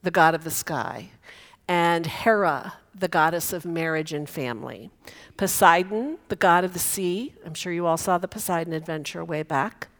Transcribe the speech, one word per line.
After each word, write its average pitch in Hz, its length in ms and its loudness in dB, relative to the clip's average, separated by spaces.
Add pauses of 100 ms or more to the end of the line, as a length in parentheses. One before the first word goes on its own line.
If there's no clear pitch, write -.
the 180 80 -2
god 165 240 4
of 160 100 -4
the 165 60 -8
sky, - 600 -6 (560)
and 170 400 2
Hera, 185 640 2 (220)
the 190 120 -4
goddess 165 460 2
of 170 120 -8
marriage 160 480 -4
and 147 140 -6
family. 123 600 -8 (480)
Poseidon, 196 800 4 (120)
the 190 60 -4
god 180 280 4
of 180 100 -4
the 175 60 -8
sea. 190 540 -2 (120)
I'm 160 80 -12
sure 180 180 -8
you 175 140 -2
all 165 120 4
saw 180 200 0
the 185 100 -4
Poseidon 170 460 -4
adventure 160 500 -8
way 156 200 -6
back. 156 460 -4 (100)